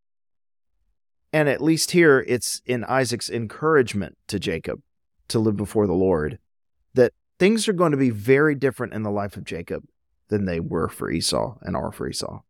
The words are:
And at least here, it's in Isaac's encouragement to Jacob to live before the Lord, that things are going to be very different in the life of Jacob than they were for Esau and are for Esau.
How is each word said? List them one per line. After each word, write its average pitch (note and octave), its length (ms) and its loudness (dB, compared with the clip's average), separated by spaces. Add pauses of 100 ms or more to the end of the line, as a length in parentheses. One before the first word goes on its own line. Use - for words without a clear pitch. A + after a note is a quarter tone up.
(1300)
And D3+ 160 2
at A#2+ 120 0
least D#3 320 0
here, D#3 340 6
it's - 400 -4
in A#2+ 180 -2
Isaac's A#2+ 460 -2
encouragement A#2 960 0
to G#2 140 -4
Jacob D#2+ 420 -6 (460)
to A#2+ 100 0
live A2 180 2
before G#2 300 0
the F2+ 60 0
Lord, E2+ 460 0 (560)
that B2 180 4 (260)
things G#3 300 2
are G#3 60 2
going E3+ 180 2
to C#3 60 2
be C3+ 120 4
very C3+ 440 2
different B2+ 400 -4
in A2 80 -6
the G#2+ 80 -4
life G2+ 260 -4
of G2+ 80 -12
Jacob E2 400 -8 (440)
than G#2 180 0
they E2+ 120 -2
were E2 300 -2
for - 220 -8
Esau A#1 500 -2
and - 160 -6
are - 160 -6
for - 160 -8
Esau. - 420 -8